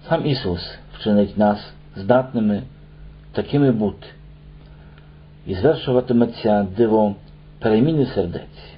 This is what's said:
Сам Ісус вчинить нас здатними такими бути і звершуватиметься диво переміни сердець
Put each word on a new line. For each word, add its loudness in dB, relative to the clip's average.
Сам 0
Ісус -4
вчинить 2
нас 4
здатними 0
такими 2
бути -2
і -6
звершуватиметься 0
диво 2
переміни 2
сердець -8